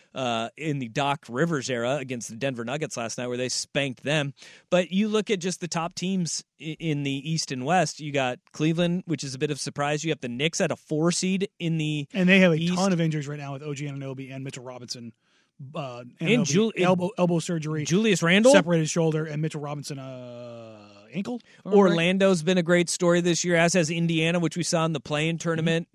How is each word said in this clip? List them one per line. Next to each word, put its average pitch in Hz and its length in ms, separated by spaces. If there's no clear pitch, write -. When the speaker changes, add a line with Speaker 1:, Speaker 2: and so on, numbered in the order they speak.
Speaker 1:
uh, 117 420
in 147 220
the 127 100
Doc 143 400
Rivers 131 400
era 123 280
against 127 340
the 113 60
Denver 117 280
Nuggets 139 320
last 113 220
night, 123 80
where 123 100
they 123 140
spanked - 520
them. 143 300
But 180 200
you 196 180
look 214 220
at 208 80
just 175 220
the 175 80
top 170 260
teams 180 480
i-, 151 220
in 151 220
the 139 280
East 160 220
and 127 140
West. 165 340
You 151 120
got 131 260
Cleveland, 175 520
which 160 180
is 135 120
a 135 40
bit 151 120
of 143 80
a - 20
surprise. 143 440
You 160 80
have 139 80
the 123 100
Knicks 143 320
at 160 80
a 117 60
four 165 360
seed 185 460
in 165 180
the 151 380
Speaker 2:
And 185 120
they 190 140
have 180 120
a 156 40
Speaker 1:
East. 170 180
Speaker 2:
ton 185 200
of 165 60
injuries 156 280
right 147 100
now 143 140
with 139 100
O 151 120
G 143 120
Anunoby 135 480
and 135 80
Mitchell 135 220
Robinson. 123 480
Uh, 123 300
Speaker 1:
And 170 120
Speaker 2:
Anunoby, 226 160
Speaker 1:
Jul-, 202 280
and 180 100
Speaker 2:
elbow, 180 340
elbow 175 200
surgery, 156 460
Speaker 1:
Julius 196 380
Randle? 202 300
Speaker 2:
separated 170 360
shoulder, 160 380
and 151 160
Mitchell 156 180
Robinson, 147 380
uh, 120 880
ankle? 220 260
All 185 80
right. 208 60
Speaker 1:
Orlando's 185 640
been 185 160
a 175 40
great 175 280
story 175 320
this 170 200
year, 175 140
as 170 160
has 170 180
Indiana, 170 480
which 165 160
we 175 80
saw 160 220
in 165 80
the 143 80
play-in 156 380
tournament, 165 560